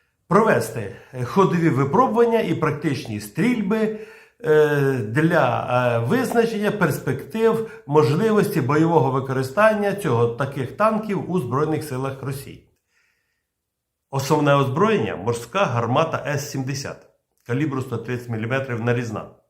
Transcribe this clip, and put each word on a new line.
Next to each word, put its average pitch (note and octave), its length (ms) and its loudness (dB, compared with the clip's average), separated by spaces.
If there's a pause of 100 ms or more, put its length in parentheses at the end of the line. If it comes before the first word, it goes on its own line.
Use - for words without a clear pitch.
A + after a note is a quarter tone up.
(280)
провести, F3 680 2 (180)
е, B2+ 120 -6
ходові E3+ 440 4
випробування A3 680 4
і - 140 0
практичні C#3+ 680 -4
стрільби, G#3 800 -2 (460)
е, D3 480 4
для, B2 760 0
е, A#2+ 380 2
визначення A3+ 640 0
перспектив A3 1160 -2
можливості D#3+ 720 2
бойового D3 500 2
використання D#3 840 0
цього, A#2+ 340 2
таких B2 440 -4
танків G#3 600 -2
у F3+ 80 0
Збройних C#3+ 440 -2
силах C3 400 -8
Росії. F#2+ 440 -12 (1400)
Основне C#3+ 440 2
озброєння — C#3 600 0 (100)
морська D3+ 400 -2
гармата B2 640 0
С C#3+ 240 -6
сімдесят C3 560 -8 (400)
калібру B2+ 340 -2
сто A#2+ 160 -6
тридцять A#2+ 320 -8
міліметрів A#2 520 -4
нарізна. A2+ 480 -2 (200)